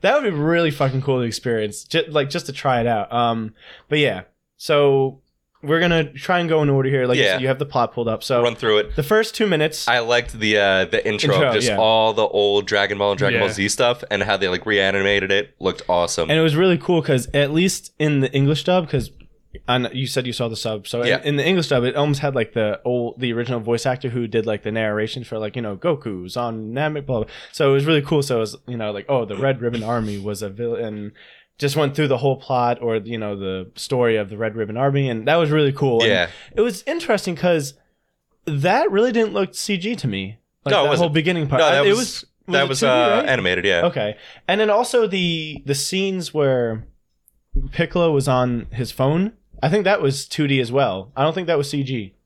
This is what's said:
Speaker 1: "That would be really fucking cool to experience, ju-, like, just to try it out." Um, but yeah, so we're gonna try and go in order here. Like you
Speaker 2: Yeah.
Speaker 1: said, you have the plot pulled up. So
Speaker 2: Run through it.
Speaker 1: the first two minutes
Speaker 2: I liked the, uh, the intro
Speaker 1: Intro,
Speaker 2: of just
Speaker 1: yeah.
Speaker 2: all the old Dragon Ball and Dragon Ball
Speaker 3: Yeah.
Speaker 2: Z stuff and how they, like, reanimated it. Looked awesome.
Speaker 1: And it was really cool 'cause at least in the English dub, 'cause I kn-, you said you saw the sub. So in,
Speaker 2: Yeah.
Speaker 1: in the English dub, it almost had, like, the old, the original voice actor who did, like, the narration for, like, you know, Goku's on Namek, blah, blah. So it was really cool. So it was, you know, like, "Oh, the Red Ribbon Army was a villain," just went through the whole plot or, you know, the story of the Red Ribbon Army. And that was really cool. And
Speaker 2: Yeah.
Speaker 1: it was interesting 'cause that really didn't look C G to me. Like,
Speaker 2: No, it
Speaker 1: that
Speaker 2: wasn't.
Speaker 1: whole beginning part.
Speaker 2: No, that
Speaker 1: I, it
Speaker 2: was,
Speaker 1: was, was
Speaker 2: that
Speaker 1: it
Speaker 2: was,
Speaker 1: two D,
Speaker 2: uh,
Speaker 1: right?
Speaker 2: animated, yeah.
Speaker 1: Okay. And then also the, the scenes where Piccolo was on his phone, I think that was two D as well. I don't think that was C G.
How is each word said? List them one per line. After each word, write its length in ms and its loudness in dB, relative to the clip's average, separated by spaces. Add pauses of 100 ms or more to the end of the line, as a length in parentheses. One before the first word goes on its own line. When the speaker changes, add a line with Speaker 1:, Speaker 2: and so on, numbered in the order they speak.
Speaker 1:
"That 140 4
would 100 2
be 120 0
really 340 2
fucking 320 0
cool 180 0
to 60 0
experience, 580 -4
ju-, 240 -2
like, 220 0
just 160 -6
to 60 -10
try 280 0
it 60 0
out." 260 -2
Um, 420 -2 (340)
but 100 0
yeah, 240 2 (340)
so 640 2 (420)
we're 180 0
gonna 320 2
try 260 -2
and 100 -2
go 140 2
in 80 2
order 180 2
here. 180 0
Like 120 2
you 60 4
Speaker 2:
Yeah. 80 4
Speaker 1:
said, 100 0
you 60 0
have 100 0
the 80 -4
plot 260 -2
pulled 140 -4
up. 160 -4
So 180 0
Speaker 2:
Run 140 2
through 240 2
it. 160 -2
Speaker 1:
the 80 -2
first 320 0
two 140 0
minutes 400 0
Speaker 2:
I 100 4
liked 400 0
the, 200 2
uh, 260 4
the 200 -2
intro 300 0
Speaker 1:
Intro, 140 4
Speaker 2:
of 60 2
just 140 2
Speaker 1:
yeah. 100 0
Speaker 2:
all 340 4
the 140 2
old 420 2
Dragon 300 0
Ball 140 2
and 60 -2
Dragon 220 2
Ball 80 2
Speaker 3:
Yeah. 60 -4
Speaker 2:
Z 160 -2
stuff 380 0
and 140 0
how 140 0
they, 120 0
like, 160 -2
reanimated 680 2
it. 260 -2
Looked 300 -4
awesome. 420 0
Speaker 1:
And 80 2
it 40 2
was 120 2
really 240 2
cool 240 0
'cause 320 0
at 180 2
least 460 0
in 220 2
the 120 0
English 300 2
dub, 260 0
'cause 220 -4 (560)
I 120 0
kn-, 180 -2
you 100 -4
said 200 -4
you 80 -8
saw 140 -4
the 80 -6
sub. 300 -6
So 140 -6
in, 80 0
Speaker 2:
Yeah. 160 2
Speaker 1:
in 120 0
the 80 0
English 240 0
dub, 140 2
it 140 -2
almost 240 0
had, 140 -4
like, 180 -2
the 320 -2
old, 340 -4
the 140 -2
original 260 -4
voice 280 -2
actor 240 -2
who 180 -4
did, 180 0
like, 160 -4
the 80 -6
narration 540 -4
for, 140 -8
like, 180 -6
you 60 -6
know, 140 -6
Goku's 600 -4
on 380 -6
Namek, 320 -4
blah, 180 0
blah. 80 -18 (200)
So 180 2
it 20 4
was 140 2
really 160 4
cool. 200 0
So 140 -2
it 40 2
was, 160 -4 (120)
you 80 -8
know, 160 -4
like, 160 -8
"Oh, 160 2
the 100 -8
Red 280 -2
Ribbon 200 -2
Army 360 -2
was 240 -6
a 80 -8
villain," 640 -6 (460)
just 160 -2
went 220 0
through 120 2
the 100 2
whole 180 0
plot 460 0
or, 140 0
you 200 -6
know, 180 -6
the 420 -6
story 400 0
of 120 -2
the 80 -12
Red 200 -4
Ribbon 200 -4
Army. 320 2
And 180 -2
that 100 4
was 140 2
really 220 4
cool. 300 2
And 80 4
Speaker 2:
Yeah. 160 4 (280)
Speaker 1:
it 60 0
was 260 0
interesting 480 -2
'cause 380 0 (720)
that 460 0
really 200 2
didn't 220 0
look 220 -2
C 240 -4
G 180 -4
to 100 -6
me. 300 -6 (300)
Like, 60 2
Speaker 2:
No, 80 4
it 20 4
Speaker 1:
that 80 4
Speaker 2:
wasn't. 160 2
Speaker 1:
whole 80 -2
beginning 320 0
part. 140 2
Speaker 2:
No, 100 6
that 120 4
Speaker 1:
I, 40 4
it 20 4
Speaker 2:
was, 100 4
Speaker 1:
was, 260 -6 (220)
was 60 -6
Speaker 2:
that 120 4
Speaker 1:
it 40 -2
Speaker 2:
was, 120 -2
Speaker 1:
two 60 2
D, 60 4
Speaker 2:
uh, 180 4 (120)
Speaker 1:
right? 40 -2
Speaker 2:
animated, 380 0
yeah. 220 4
Speaker 1:
Okay. 300 -2 (300)
And 140 0
then 80 2
also 380 2
the, 580 -2
the 100 -2
scenes 600 -4
where 500 0 (880)
Piccolo 400 0
was 160 0
on 440 0
his 200 -6
phone, 400 0 (300)
I 80 0
think 140 0
that 180 2
was 260 -2
two 180 -2
D 140 2
as 100 -2
well. 460 0
I 60 0
don't 100 2
think 140 -4
that 120 2
was 120 -2
C 120 -2
G. 320 -6 (120)